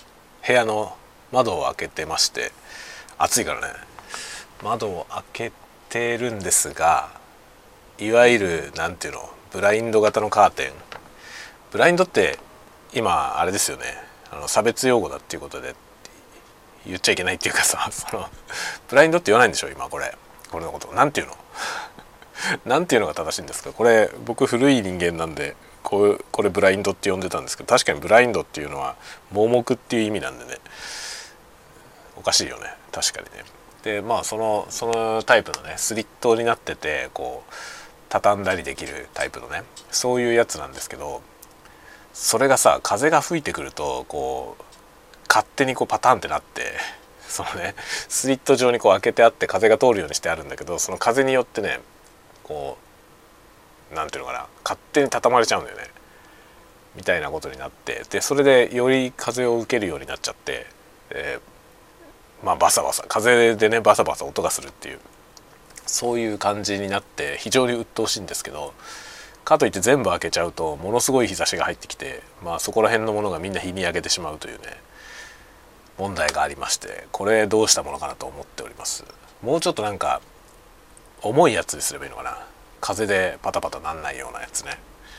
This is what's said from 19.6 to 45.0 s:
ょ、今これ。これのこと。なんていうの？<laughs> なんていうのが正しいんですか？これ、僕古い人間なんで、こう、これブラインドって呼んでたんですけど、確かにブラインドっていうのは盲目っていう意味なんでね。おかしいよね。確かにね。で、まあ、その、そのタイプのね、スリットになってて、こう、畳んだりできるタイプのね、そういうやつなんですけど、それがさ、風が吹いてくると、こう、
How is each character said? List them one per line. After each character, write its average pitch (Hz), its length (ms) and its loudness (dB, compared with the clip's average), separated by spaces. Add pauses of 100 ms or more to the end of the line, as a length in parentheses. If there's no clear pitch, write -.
ょ、 - 60 -8
今 135 200 -10
こ 143 100 -8
れ。 139 160 -8 (340)
こ - 100 -8
れ - 60 -8
の - 60 -8
こ - 80 -10
と。 - 120 -14
な 131 140 4
ん 147 60 0
て - 100 -2
い - 20 -4
う - 40 -8
の？ - 100 -18 (600)
<laughs> - 680 -8
な 135 140 2
ん 180 80 -2
て 143 80 2
い - 20 6
う 107 40 4
の 92 60 0
が 76 60 -4
正 78 180 -4
し - 80 -6
い - 40 -10
ん - 20 -12
で 67 80 -12
す - 100 -10
か？ - 100 -12
こ 107 100 -2
れ、 113 260 8 (160)
僕 120 220 0
古 131 240 4
い 123 100 4
人 92 180 -4
間 87 180 0
な 82 80 -2
ん 80 100 -8
で、 - 200 -8 (280)
こ 101 200 2
う、 208 280 4
こ - 100 -2
れ 104 80 4
ブ 92 120 0
ラ 95 100 8
イ 98 60 2
ン 101 60 -4
ド 95 80 0
っ 90 40 -4
て - 160 -2
呼 92 60 0
ん - 20 -4
で 92 100 -4
た - 100 -4
ん - 40 -8
で - 60 -12
す - 80 -8
け - 60 -16
ど、 - 60 -10
確 123 160 6
か - 80 0
に 73 60 -4
ブ 87 80 -8
ラ 110 140 8
イ 123 60 4
ン 117 40 -2
ド 87 100 -2
っ - 40 -6
て - 140 -12
い 73 60 -6
う 71 40 -10
の 69 100 -8
は - 160 -6 (360)
盲 104 160 4
目 120 260 2
っ 113 40 0
て - 200 -4
い - 20 2
う 110 40 2
意 107 80 -2
味 104 80 -2
な 131 100 -6
ん 127 100 -14
で 120 60 -16
ね。 123 140 -12 (1600)
お - 60 -20
か - 120 0
し - 120 2
い 64 40 -8
よ 60 80 -12
ね。 - 160 -14 (180)
確 - 220 -4
か - 80 -12
に - 40 -16 (120)
ね。 55 60 -18 (400)
で、 104 180 -4
ま 113 180 -2
あ、 - 40 -6
そ 110 140 -6
の、 107 320 -2
そ - 180 -6
の 113 360 -2
タ 123 140 4
イ 101 60 2
プ - 80 -10
の - 100 -10
ね、 80 160 -12
ス - 160 -4
リ 107 100 -4
ッ - 40 -10 (140)
ト 117 140 4
に 117 80 -4
な 117 120 0
っ - 20 -20
て - 180 -8
て、 69 380 -6
こ 64 340 -10
う、 - 60 -20 (560)
畳 101 320 2
ん 98 40 -4
だ 95 100 2
り 87 80 -8
で 67 120 -8
き 76 100 -10
る 71 280 -12
タ - 120 -4
イ - 40 -8
プ - 100 -14
の 60 80 -16
ね、 76 160 -10 (280)
そ 123 240 0
う 123 60 0
い 120 80 0
う 117 40 2
や 117 120 6
つ - 120 -10
な 71 100 -10
ん 67 60 -18
で - 60 -14
す - 100 -10
け - 60 -12
ど、 69 260 -10 (920)
そ - 240 0
れ 135 100 4
が 131 100 6
さ、 71 260 6
風 117 260 2
が 156 120 4
吹 165 180 -4
い 147 40 -10
て - 100 -4
く 160 80 -8
る 139 100 -10
と、 135 360 -8
こ 65 520 -8
う、 - 40 -20 (640)